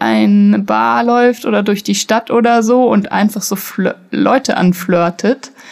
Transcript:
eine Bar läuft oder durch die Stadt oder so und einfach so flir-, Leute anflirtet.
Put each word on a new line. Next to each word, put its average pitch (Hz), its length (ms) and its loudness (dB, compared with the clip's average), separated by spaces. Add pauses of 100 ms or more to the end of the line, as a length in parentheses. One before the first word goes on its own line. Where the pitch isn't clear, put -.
eine 208 580 2
Bar 220 460 0
läuft 240 420 0
oder 208 160 0
durch 202 200 -2
die 202 120 -4
Stadt 220 360 -2
oder 233 320 2
so 240 280 2
und 208 200 0
einfach 208 320 -2
so - 140 -6
flir-, - 400 -6 (140)
Leute 254 460 0
anflirtet. 180 920 -2 (220)